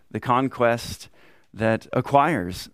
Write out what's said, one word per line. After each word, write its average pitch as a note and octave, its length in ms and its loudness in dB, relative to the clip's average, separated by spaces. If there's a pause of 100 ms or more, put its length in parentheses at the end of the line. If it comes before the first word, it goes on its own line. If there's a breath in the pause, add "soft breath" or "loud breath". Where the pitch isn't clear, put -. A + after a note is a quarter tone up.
(100)
the G#2+ 100 -6
conquest A#2+ 880 0 (480 soft breath)
that A2 360 0
acquires B2+ 800 0